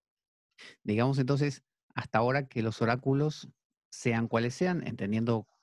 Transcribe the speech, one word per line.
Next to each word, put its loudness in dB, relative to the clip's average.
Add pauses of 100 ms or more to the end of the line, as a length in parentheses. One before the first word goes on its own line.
(840)
Digamos 2
entonces, 0 (320)
hasta -2
ahora 0
que -4
los -2
oráculos, 0 (420)
sean 0
cuales 0
sean, 0
entendiendo, 0 (160)